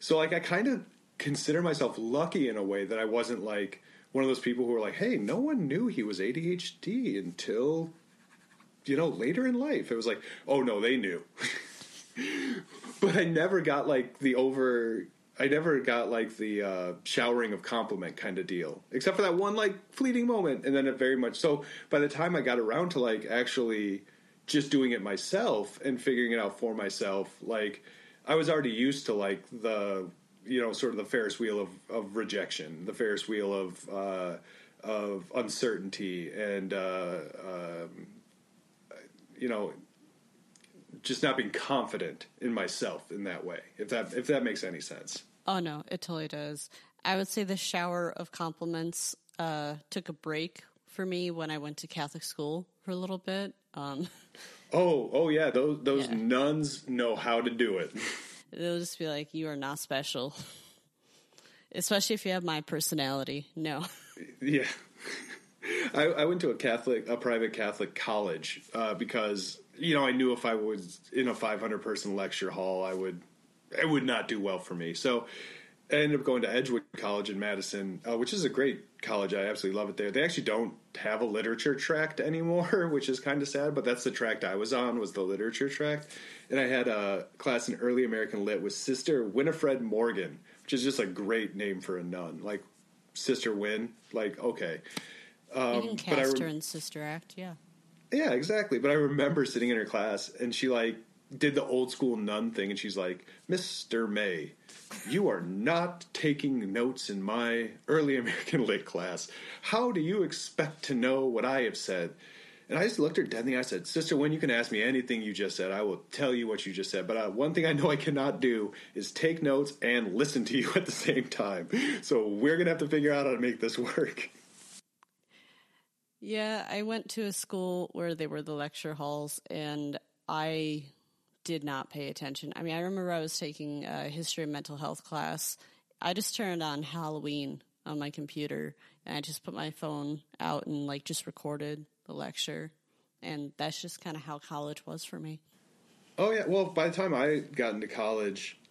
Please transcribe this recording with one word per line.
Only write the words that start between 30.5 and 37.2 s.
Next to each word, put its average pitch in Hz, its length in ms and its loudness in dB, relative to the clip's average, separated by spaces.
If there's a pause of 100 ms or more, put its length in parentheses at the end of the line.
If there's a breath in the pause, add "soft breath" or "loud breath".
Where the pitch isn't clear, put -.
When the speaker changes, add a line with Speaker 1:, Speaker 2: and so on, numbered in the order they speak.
Speaker 1:
know, 110 140 0
sort 120 180 0
of 104 60 -4
the 101 80 -4
Ferris 110 320 0
wheel 107 200 0
of, 92 120 -2 (180)
of 104 280 -4
rejection, 85 680 -4
the 104 80 -4
Ferris 104 340 0
wheel 104 280 0
of, 92 340 -4
uh, 95 480 -4 (480 loud breath)
of 101 400 -4 (100)
uncertainty 98 960 -2
and, 101 420 -2
uh, 92 440 -2 (240)